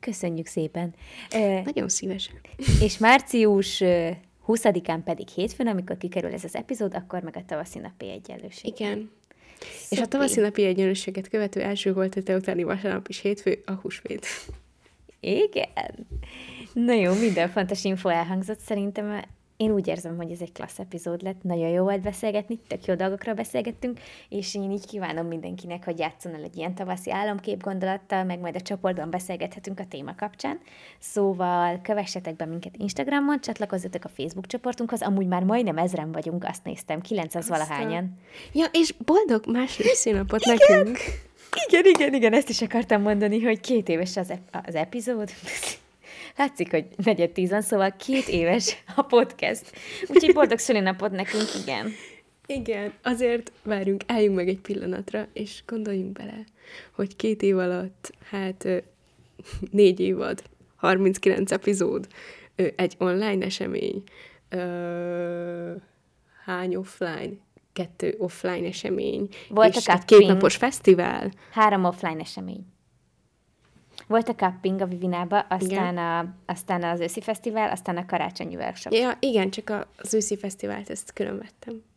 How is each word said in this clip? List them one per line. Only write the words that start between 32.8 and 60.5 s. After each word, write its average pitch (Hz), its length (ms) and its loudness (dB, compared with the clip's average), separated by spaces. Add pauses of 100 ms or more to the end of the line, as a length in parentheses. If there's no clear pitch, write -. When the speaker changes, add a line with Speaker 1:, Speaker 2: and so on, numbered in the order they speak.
Speaker 1:
csatlakozzatok 185 640 -6
a - 100 -12
Facebook 170 320 -8
csoportunkhoz, 240 560 -4
amúgy 196 240 2
már 180 160 0
majdnem 196 360 2
ezren 165 340 -2
vagyunk, 165 320 -6
azt - 200 -8
néztem, 160 360 -8
kilencszáz 170 500 -4
Speaker 2:
Aztán. 165 80 0 (100)
Speaker 1:
valahányan. 165 500 -4 (340)
Speaker 2:
Ja, 311 200 2
és 330 220 4 (100)
boldog 302 420 4
második 262 480 2
színapot 208 500 0
Speaker 1:
Igen. 240 140 6
Speaker 2:
nekünk! 587 400 8 (720)
Speaker 1:
Igen, 349 180 8
igen, 294 280 8
igen, 226 180 6
ezt 269 160 4
is 233 140 -2
akartam 214 400 2
mondani, 208 400 2
hogy 220 180 2
két 226 280 0
éves 175 280 0
az 185 140 -4
ep-, 180 260 -10 (100)
az 170 80 -10
epizód. 214 560 -4 (540)
<laughs> - 520 -20
Látszik, 269 340 -2
hogy 156 160 0 (180)
negyed 175 260 4
tíz 185 200 0
van, 208 120 0
szóval 196 340 2
két 262 320 -2
éves 175 540 0 (140)
a 277 60 2
podcast. - 720 2 (360)
Úgyhogy 349 260 8
boldog 269 240 4
szülinapot 190 520 2
nekünk, 208 380 -2 (140)
igen. 131 280 -4 (560)
Speaker 2:
Igen, 220 460 -4 (100)
azért 240 500 0 (100)
várjunk, 196 440 -2
álljunk 214 300 4
meg 180 120 2
egy 190 120 -2
pillanatra, 196 720 -6
és - 340 -10
gondoljunk 202 460 -6
bele, 214 320 -14 (480)
hogy 196 240 -6
két 214 260 -2
év 196 160 4
alatt, 180 540 -4 (180)
hát, 190 340 -6
ö, 185 120 0 (920)
négy 190 300 6
évad, 190 420 -2 (340)